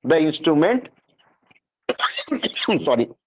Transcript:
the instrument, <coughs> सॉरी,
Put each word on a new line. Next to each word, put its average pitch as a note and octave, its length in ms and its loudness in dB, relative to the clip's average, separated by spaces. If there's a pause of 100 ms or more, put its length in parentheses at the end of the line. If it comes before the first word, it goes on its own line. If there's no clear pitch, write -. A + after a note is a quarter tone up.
the E3 120 4
instrument, D#3+ 680 2 (1040)
<coughs> - 920 -4
सॉरी, A#2+ 200 2 (220)